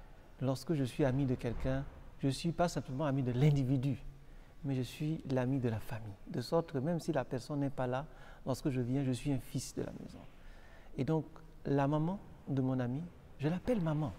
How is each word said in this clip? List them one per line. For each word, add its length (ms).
lorsque 340
je 100
suis 200
ami 220
de 100
quelqu'un, 480
je 80
ne 60
suis 180
pas 180
simplement 360
ami 180
de 100
l'individu, 680
mais 100
je 80
suis 480
l'ami 300
de 80
la 100
famille. 360
De 140
sorte 320
que 60
même 200
si 140
la 120
personne 360
n'est 100
pas 160
là, 180
lorsque 260
je 100
viens, 240
je 80
suis 200
un 60
fils 360
de 80
la 180
maison. 200
Et 60
donc, 200
la 220
maman 320
de 140
mon 180
ami, 220
je 100
l'appelle 320
maman. 380